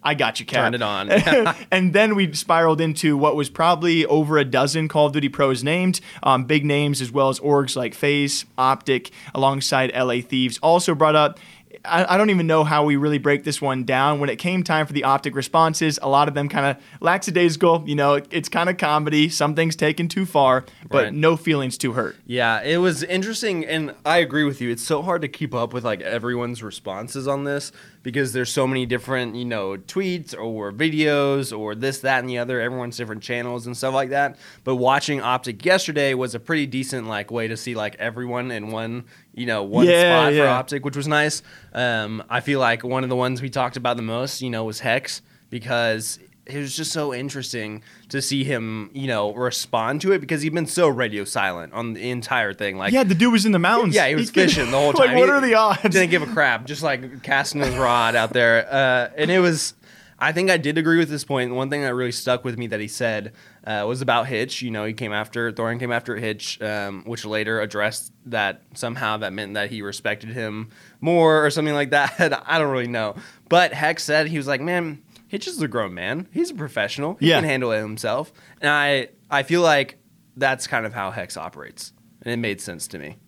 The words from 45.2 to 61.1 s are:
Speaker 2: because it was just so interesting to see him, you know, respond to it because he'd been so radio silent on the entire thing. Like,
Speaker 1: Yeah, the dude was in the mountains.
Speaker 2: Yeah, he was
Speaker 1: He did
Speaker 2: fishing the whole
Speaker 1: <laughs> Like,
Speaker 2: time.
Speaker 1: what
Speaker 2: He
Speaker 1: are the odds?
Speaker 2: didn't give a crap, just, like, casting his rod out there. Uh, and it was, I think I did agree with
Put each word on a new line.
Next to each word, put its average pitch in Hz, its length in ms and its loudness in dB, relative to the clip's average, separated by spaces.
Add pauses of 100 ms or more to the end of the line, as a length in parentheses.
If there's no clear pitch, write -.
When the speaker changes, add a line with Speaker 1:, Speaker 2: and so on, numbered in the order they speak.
Speaker 2:
because 113 680 -4 (280)
it 135 100 -12
was 143 180 -8
just 156 180 -6
so 147 200 -4
interesting 123 720 -8 (260)
to 139 140 -4
see 139 200 -2
him, 113 520 -4
you 135 120 -8
know, 104 280 -2
respond 123 680 -2
to 190 120 2
it 190 80 2
because 147 200 -4
he'd 151 140 -4
been 170 120 0
so 175 220 2
radio 113 360 -2
silent 92 500 -4
on 117 180 -6
the 107 180 -8
entire 117 440 -2
thing. 98 240 -4
Like, 98 140 -2
Speaker 1:
Yeah, 262 120 4
the 190 100 2
dude 226 180 4
was 208 120 4
in 214 80 4
the 185 60 4
mountains. 190 360 2
Speaker 2:
Yeah, 165 140 4
he 147 60 0
was 151 160 -2
Speaker 1:
He - 40 -20
did 185 160 6
Speaker 2:
fishing 131 200 0
the 135 80 2
whole 147 140 4
Speaker 1:
<laughs> - 20 2
Like, 254 160 6
Speaker 2:
time. 247 80 4
Speaker 1:
what 254 100 8
Speaker 2:
He 285 60 6
Speaker 1:
are 277 80 6
the 240 120 4
odds? 220 280 4
Speaker 2:
didn't 185 280 4
give 170 120 2
a 147 40 -6
crap, 123 400 0
just, 143 160 -8
like, 131 400 -4
casting 139 380 -2
his 131 160 -2
rod 120 380 2
out 113 180 2
there. 117 380 4
Uh, 127 480 2
and 151 120 0
it 185 100 4
was, 170 340 2 (440)
I 143 140 0
think 180 180 0
I 180 60 4
did 151 220 0
agree 160 180 4
with 165 140 2